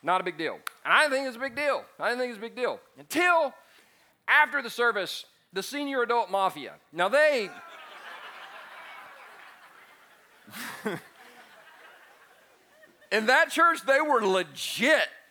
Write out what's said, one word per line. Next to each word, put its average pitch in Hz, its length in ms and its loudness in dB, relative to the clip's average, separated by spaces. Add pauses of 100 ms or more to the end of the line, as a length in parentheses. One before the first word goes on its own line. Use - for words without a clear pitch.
Not 175 180 2
a 175 40 -6
big 175 120 -6
deal. 139 220 -6 (260)
And 151 80 4
I 254 100 8
didn't 294 100 2
think 269 140 -2
it - 20 -4
was 233 80 -10
a 233 40 -12
big 262 140 -6
deal. 277 300 -2 (160)
I 170 80 -2
didn't 240 100 -2
think 254 120 -4
it - 20 -10
was 220 60 -12
a - 20 -14
big 214 160 -12
deal. 214 240 -4 (180)
Until 330 560 2 (720)
after 277 360 4
the 233 80 -8
service, 214 540 -2 (280)
the 185 100 -6
senior 277 400 -4
adult 226 280 0
mafia. 180 440 -2 (180)
Now, 175 160 0
they, 269 420 2 (3250)
<laughs> 196 140 -4 (2000)
in 214 160 2
that 285 240 6
church, 330 360 4
they 269 160 4
were 247 240 2
legit. 185 840 0 (220)